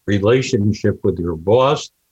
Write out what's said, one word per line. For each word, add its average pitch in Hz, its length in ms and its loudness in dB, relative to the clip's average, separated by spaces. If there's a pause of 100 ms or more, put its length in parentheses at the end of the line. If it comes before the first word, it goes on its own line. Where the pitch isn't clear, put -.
relationship 104 1000 0
with 95 160 -2
your 85 160 -4
boss 123 560 0 (200)